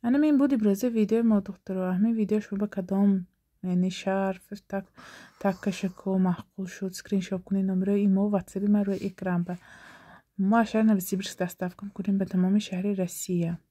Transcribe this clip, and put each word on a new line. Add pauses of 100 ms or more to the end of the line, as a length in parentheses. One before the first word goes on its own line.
Ана
мин
буд
иброза
видеои
мо,
духтуро. (100)
Ҳамин
видео
шумо
ба
кадом, (520)
яъне
шаҳр, (340)
так-, (460)
таккаша
ко
маъқул
шуд?
Скриншот
кунед,
номерои
имо,
WhatsApp-и
ман
рӯи
экран
ба. (840)
Мо
аз
шаҳри
Новосибирск
даставка
мекунем
ба
тамоми
шаҳри
Россия. (180)